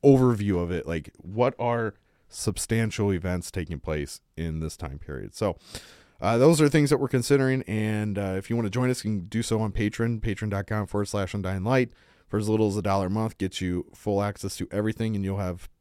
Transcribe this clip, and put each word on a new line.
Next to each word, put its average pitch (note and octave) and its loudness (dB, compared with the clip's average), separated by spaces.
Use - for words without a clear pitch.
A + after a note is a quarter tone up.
overview A#2+ 6
of F2 0
it, F2+ -4
like, E2 -4
what A#2+ 0
are A#2 -2
substantial A2 -2
events F2+ -2
taking D#2+ -6
place D2+ -6
in D#2+ -4
this D#2+ -6
time C#2+ -10
period. B1+ -12
So, G2 -2
uh, A2+ 0
those D3 6
are D3 6
things D3 4
that C#3+ 4
we're C3+ -2
considering, C3 2
and, G#2+ -2
uh, F#2+ -2
if G2 -8
you A#2 0
wanna A2+ 0
join B2 0
us, B2 -2
you A2 -2
can F#2+ -4
do A2 -4
so A2+ 0
on G#2+ -2
Patreon, A2+ -2
patreon G#2+ -2
dot G2+ -4
com G#2+ -2
forward G#2 -2
slash G2+ -4
undying F#2+ -4
light. B2+ 2
For G#2 0
as G#2+ -2
little A2 4
as G2 0
a G#2 -2
dollar G2 0
a - -2
month, A2 -2
gets F#2+ -4
you F2+ -2
full G2+ 0
access G2+ -6
to - -6
everything, G#2+ -2
and G2 -2
you'll G2 -2
have F2+ -6